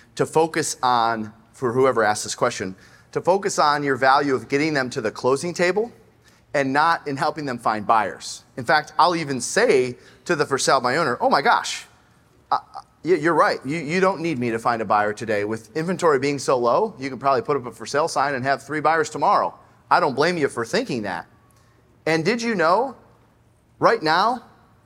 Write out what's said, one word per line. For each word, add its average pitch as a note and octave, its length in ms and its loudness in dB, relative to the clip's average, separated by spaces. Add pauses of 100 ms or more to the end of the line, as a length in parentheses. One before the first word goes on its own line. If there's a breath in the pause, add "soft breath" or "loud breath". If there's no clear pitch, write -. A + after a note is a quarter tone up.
(140 loud breath)
to C3+ 100 -2
focus D#3+ 560 0
on, A#2 520 0 (180)
for B2 220 -4
whoever B2 320 4
asked G#2+ 180 0
this G#2 120 -8
question, G#2 420 -4 (340 soft breath)
to D3 80 -6
focus F#3+ 400 0
on D3 240 2
your C3+ 140 0
value C3+ 360 4
of A#2 140 -4
getting D3+ 260 0
them C3 160 -2
to B2+ 120 -6
the G#2+ 100 -2
closing C#3 420 -2
table F#3 380 0 (640 soft breath)
and C3+ 180 0
not D#3 340 2
in C#3 120 -6
helping D3+ 280 -4
them B2 120 -6
find A2 280 -2
buyers. G2+ 600 -2 (100)
In C3 80 -10
fact, D3+ 340 0
I'll F3 200 4
even C#3 240 -4
say C3 560 2 (260 loud breath)
to F3 100 -2
the C#3+ 120 0
for C3 120 0
sale C#3+ 220 2
by B2 160 0
owner, D3 240 0
"Oh B3 100 0
my E3 120 4
gosh, - 460 -2 (640)
uh, C3+ 60 0 (440)
y-, F3 120 2
you're D#3+ 180 2
right. E3 320 2
You, D3+ 140 -4
you D#3+ 200 -4
don't F#3 220 0
need E3 180 -4
me B2 120 -2
to A2+ 60 -2
find A2+ 240 -2
a G#2+ 40 -6
buyer G#2 260 2
today. G#2 320 -4
With A2 320 -8
inventory D#3+ 440 2
being C#3+ 200 -2
so C3+ 180 0
low, C#3 400 0
you C3+ 120 -8
can C3 100 -10
probably C#3 220 2
put C#3+ 160 -2
up B2 80 -10
a A#2 80 -12
for A2+ 120 -18
sale D3 220 0
sign C#3+ 260 -2
and B2+ 120 -4
have C3+ 180 0
three D3+ 160 -6
buyers D#3 300 2
tomorrow. D3 500 0 (300 soft breath)
I D3+ 100 4
don't D3+ 160 2
blame E3+ 220 2
you C#3+ 100 2
for A#2 160 -6
thinking F3+ 380 -4
that. F2+ 260 -8 (800 soft breath)
And D#3+ 180 0
did A3+ 180 0
you A#3 140 -2
know, F#3+ 400 2 (840)
right F#3 240 4
now, F#3+ 420 2 (420)